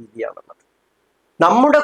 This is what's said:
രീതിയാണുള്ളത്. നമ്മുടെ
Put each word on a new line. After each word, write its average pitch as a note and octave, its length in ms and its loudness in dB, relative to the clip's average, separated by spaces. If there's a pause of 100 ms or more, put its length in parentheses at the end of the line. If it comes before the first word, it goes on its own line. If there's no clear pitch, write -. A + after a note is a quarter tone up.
രീതിയാണുള്ളത്. A2 640 -18 (840)
നമ്മുടെ C#4+ 400 2